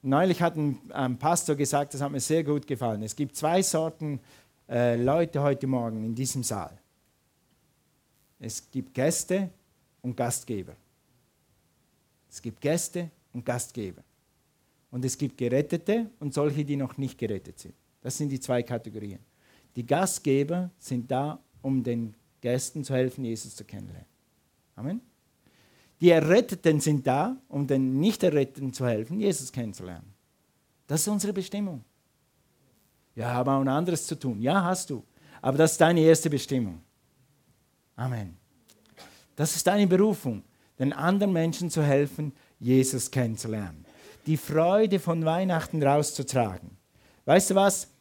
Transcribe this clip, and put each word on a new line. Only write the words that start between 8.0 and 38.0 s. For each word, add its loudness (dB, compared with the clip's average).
Es -12
gibt -8
Gäste 0
und -6
Gastgeber. -4
Es -18
gibt -12
Gäste -4
und -10
Gastgeber. -6
Und -6
es -2
gibt -4
Gerettete 0
und -6
solche, 0
die -2
noch -4
nicht -6
gerettet -6
sind. -20
Das -8
sind -4
die -4
zwei -2
Kategorien. -8
Die -6
Gastgeber 0
sind -6
da, -2
um -2
den -4
Gästen -4
zu -4
helfen, 0
Jesus -8
zu -16
kennenlernen. -16
Amen. -6
Die 10
Erretteten 6
sind 2
da, 0
um -2
den 2
Nicht-Erretteten 0
zu -2
helfen, -2
Jesus -2
kennenzulernen. -10
Das 0
ist -2
unsere -2
Bestimmung. -6
Ja, -4
aber 2
auch 2
ein 0
anderes 0
zu -6
tun. -4
Ja, 2
hast -4
du. -8
Aber 0
das 6
ist 2
deine 6
erste 8
Bestimmung. -4
Amen. -6